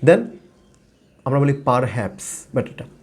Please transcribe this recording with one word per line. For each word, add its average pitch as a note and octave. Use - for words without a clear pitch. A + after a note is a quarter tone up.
Then F#3+
আমরা C3+
বলি C#3+
perhaps, A#2+
but C3
এটা -